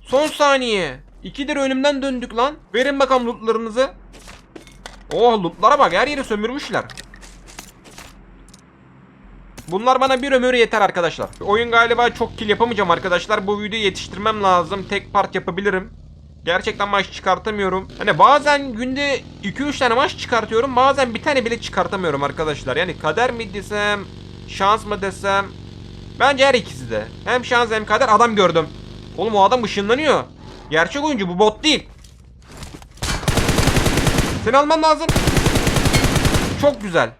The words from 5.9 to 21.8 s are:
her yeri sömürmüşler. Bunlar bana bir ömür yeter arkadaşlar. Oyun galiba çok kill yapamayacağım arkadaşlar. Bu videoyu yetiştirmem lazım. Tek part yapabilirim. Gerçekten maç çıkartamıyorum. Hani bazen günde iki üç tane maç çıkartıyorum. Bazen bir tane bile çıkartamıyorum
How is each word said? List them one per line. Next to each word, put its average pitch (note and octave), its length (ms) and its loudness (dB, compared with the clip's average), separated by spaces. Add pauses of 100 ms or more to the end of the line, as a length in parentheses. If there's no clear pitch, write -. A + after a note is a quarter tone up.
her G#3+ 160 2
yeri C#4 160 -4
sömürmüşler. G#3+ 600 -4 (2750)
Bunlar A#3+ 320 2
bana C4 220 2
bir C#4 100 0
ömür B3+ 220 4
yeter A3+ 260 4
arkadaşlar. E3+ 480 0 (120)
Oyun A3+ 300 0
galiba A#3 400 4
çok - 280 -8
kill A3 100 -8
yapamayacağım G#3 420 0
arkadaşlar. F3 560 0
Bu G#3 160 -2
videoyu G#3+ 220 -4
yetiştirmem G#3 580 -2
lazım. F#3 480 2
Tek G3+ 220 -6
part F#3+ 220 0
yapabilirim. F#3 580 -4 (520)
Gerçekten F#3 440 -2
maç G3+ 240 0
çıkartamıyorum. F#3+ 760 -2 (100)
Hani G3+ 200 0
bazen C#4 540 6
günde C4 480 -2 (220)
iki G3+ 200 -6
üç C#4+ 160 -4
tane A#3+ 160 2
maç D4 240 0
çıkartıyorum. A#3 580 -2
Bazen C4 380 2
bir - 80 -6
tane C4+ 220 0
bile A3+ 160 -4
çıkartamıyorum E3+ 640 -2